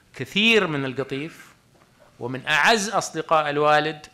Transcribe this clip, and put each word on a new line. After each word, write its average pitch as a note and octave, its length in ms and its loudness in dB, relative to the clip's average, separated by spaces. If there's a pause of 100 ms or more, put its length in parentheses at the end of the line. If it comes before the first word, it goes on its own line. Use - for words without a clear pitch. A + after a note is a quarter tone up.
(140)
كثير G3+ 540 2
من C#3+ 180 -4
القطيف، C3+ 680 -8 (640)
ومن B2+ 280 -8
أعز F#3+ 420 2
أصدقاء D#3 600 -2
الوالد، D3+ 640 2